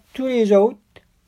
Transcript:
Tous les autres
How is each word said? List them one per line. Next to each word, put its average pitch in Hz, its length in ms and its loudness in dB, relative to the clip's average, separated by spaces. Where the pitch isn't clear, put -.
Tous 262 140 -8
les 233 260 0
autres 202 240 2